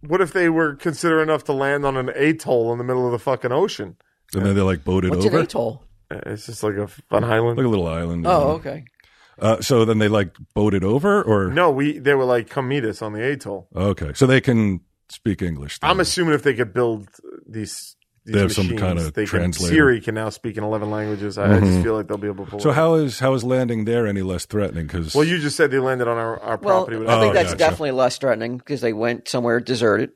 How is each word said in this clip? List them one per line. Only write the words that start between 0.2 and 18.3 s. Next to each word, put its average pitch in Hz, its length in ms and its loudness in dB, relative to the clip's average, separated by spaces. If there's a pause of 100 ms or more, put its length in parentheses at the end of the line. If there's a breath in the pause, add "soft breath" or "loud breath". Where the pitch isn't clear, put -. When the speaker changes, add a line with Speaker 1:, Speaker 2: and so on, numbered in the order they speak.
Speaker 1:
if 180 120 0
they 180 180 2
were 160 240 0
considerate 160 480 0
enough 156 220 0
to 151 80 -4
land 139 340 0
on 135 100 0
an 127 180 -4
atoll 131 580 2
in 117 60 -4
the 123 60 -6
middle 127 220 0
of 123 60 0
the 120 60 -2
fucking 127 340 -2
ocean? 131 440 -2 (380)
Speaker 2:
And 98 100 0
then 98 100 4
they, 98 60 2
like, 95 240 0
boated 92 260 2
Speaker 3:
What's 92 140 0
Speaker 2:
over. 120 140 4
Speaker 3:
an 165 60 2
atoll? - 400 -4 (260)
Speaker 1:
Uh, - 160 -12
it's 107 200 -10
just 110 160 -12
like 107 120 -2
a 101 120 -4
fun 107 380 -2
island. 117 320 2
Speaker 2:
Like 127 100 0
a 117 40 2
little 95 160 0
island. 85 400 -4
Speaker 3:
Oh, 175 40 0
Speaker 2:
Yeah. 160 140 4 (100)
Speaker 3:
okay. 131 300 -10 (560 soft breath)
Speaker 2:
Uh, 110 220 2
so 113 240 4
then 110 120 2
they, 107 100 4
like, 101 280 0 (180)
boated 101 300 2
over, 160 380 2
or? 101 280 2
Speaker 1:
No, 165 200 4
we, 147 280 0
they 139 160 2
were 131 120 2
like, 120 240 0
"Come 131 180 -4
meet 135 160 -2
us 107 160 -6
on 107 140 -8
the 107 80 -6
atoll." 120 520 -6
Speaker 2:
Okay, 90 380 -2
so - 140 2
they 127 140 6
can 107 400 2 (280)
speak - 320 -4
English 73 380 -6
then. 151 120 0
Speaker 1:
I'm 185 100 2
assuming 165 340 0
if 143 80 0
they 139 100 2
could 110 220 -2
build 113 340 -2 (400)
these, - 480 -12 (300)
these 110 80 -8